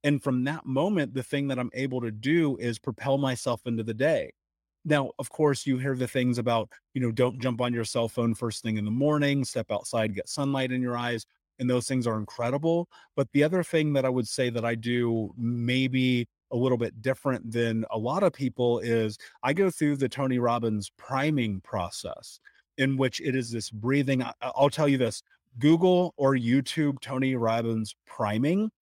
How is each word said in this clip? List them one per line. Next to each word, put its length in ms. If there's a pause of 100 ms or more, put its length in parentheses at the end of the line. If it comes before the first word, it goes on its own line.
And 180
from 220
that 200
moment, 480
the 120
thing 240
that 100
I'm 160
able 280
to 100
do 460
is 200
propel 400
myself 480
into 160
the 120
day. 360 (540)
Now, 340
of 100
course, 380
you 100
hear 200
the 100
things 320
about, 320 (240)
you 80
know, 80
don't 300
jump 200
on 140
your 100
cell 240
phone 240
first 300
thing 160
in 60
the 80
morning, 520
step 280
outside, 420
get 140
sunlight 420
in 100
your 160
eyes, 300 (320)
and 100
those 200
things 180
are 100
incredible. 720 (280)
But 160
the 100
other 220
thing 300
that 100
I 40
would 200
say 220
that 140
I 120
do 600
maybe 920 (220)
a 60
little 220
bit 240
different 500
than 380
a 80
lot 240
of 100
people 460
is 400 (240)
I 100
go 160
through 280
the 120
Tony 300
Robbins 580
priming 640
process, 800 (380)
in 180
which 240
it 160
is 140
this 200
breathing. 520
I, 180
I'll 300
tell 180
you 80
this, 260 (360)
Google 580
or 180
YouTube 680
Tony 340
Robbins 600 (120)
priming 640 (120)